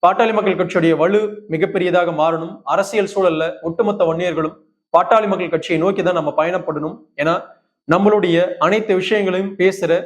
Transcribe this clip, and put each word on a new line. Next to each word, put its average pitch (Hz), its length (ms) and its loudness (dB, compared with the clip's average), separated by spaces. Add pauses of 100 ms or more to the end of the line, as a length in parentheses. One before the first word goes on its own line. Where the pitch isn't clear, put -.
பாட்டாளி 226 320 4
மக்கள் 196 240 0
கட்சியுடைய 165 420 2
வலு 196 180 2 (340)
மிகப்பெரியதாக 175 640 0
மாறணும். 165 340 -2 (200)
அரசியல் 196 400 0
சூழல்ல 165 300 0 (240)
ஒட்டுமொத்த 202 420 -2
வன்னியர்களும் 160 460 -2 (380)
பாட்டாளி 208 360 4
மக்கள் 175 240 -4
கட்சியை 165 300 0
நோக்கி 196 220 0
தான் 175 120 2
நம்ம 151 120 -2 (100)
பயணப்படணும். 156 560 -4 (240)
ஏன்னா 160 140 0 (600)
நம்மளுடைய 196 420 4 (300)
அனைத்து 214 340 0
விஷயங்களையும் 190 500 -2 (100)
பேசுற 180 320 0 (140)